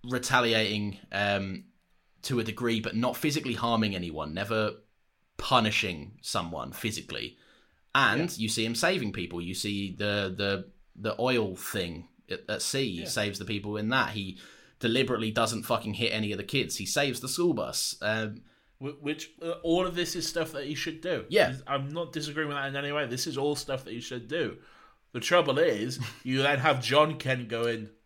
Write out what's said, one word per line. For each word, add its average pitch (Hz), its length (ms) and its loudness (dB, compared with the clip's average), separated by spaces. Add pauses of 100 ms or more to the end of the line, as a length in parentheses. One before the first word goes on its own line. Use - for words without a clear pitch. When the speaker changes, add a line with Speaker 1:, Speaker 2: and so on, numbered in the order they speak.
Speaker 1:
retaliating, 113 920 4 (140)
um, 98 540 0 (580)
to 123 160 0
a 110 40 0
degree, 113 360 0
but 110 160 -4
not 120 200 2
physically 143 380 0
harming 113 420 2
anyone, 78 380 -4
never 107 380 0 (680)
punishing 104 840 2
someone 82 500 -4
physically. - 680 -6 (580)
And 139 360 4
Speaker 2:
Yeah. - 60 -8
Speaker 1:
you 107 120 0
see 110 160 0
him 117 100 -2
saving 147 380 2
people. 87 280 -6
You 90 120 -6
see 101 440 -2
the, 101 380 0
the, 98 340 0 (260)
the 101 260 -2
oil 113 340 2
thing 85 520 -6 (220)
at, 98 200 -6
at 85 120 -4
sea. 135 300 -2
He 85 100 -6
Speaker 2:
Yeah. 90 60 -8
Speaker 1:
saves 104 320 -2
the 95 60 -8
people 104 320 -4
in 107 120 -2
that. 123 220 2
He 98 260 -6 (420)
deliberately 117 520 2
doesn't 113 320 0
fucking 110 320 0
hit 117 180 0
any 107 180 0
of 98 60 -2
the 101 60 -6
kids. 123 340 0
He 98 80 -6
saves 143 360 0
the 131 80 -6
school 175 240 2
bus. - 480 -2
Um, 107 400 -2 (380)
Speaker 2:
Wh-, 143 220 -10
which, 151 300 -6 (100)
uh, 170 100 -4 (120)
all 170 240 4
of 170 80 -4
this 175 200 -2
is 170 120 -2
stuff 160 260 -2
that 139 120 -6
he 143 100 -4
should 160 260 -6
do. 165 280 -2
Speaker 1:
Yeah. 135 240 4 (140)
Speaker 2:
I'm 139 220 -2
not 165 240 -6
disagreeing 151 360 -4
with 143 80 -4
that 139 100 -2
in 139 80 -6
any 143 160 -4
way. 147 160 0
This 127 200 -2
is 135 100 -4
all 143 180 2
stuff 131 300 -4
that 95 80 -10
he 117 80 -6
should 117 260 -8
do. 147 300 -2 (560)
The 123 60 -4
trouble 143 380 6
is, 127 420 2 (120)
<laughs> - 120 -18
you 131 180 2
then 143 180 4
have 131 240 4
John 147 340 6
Kent 123 320 -2
going 117 400 0 (160)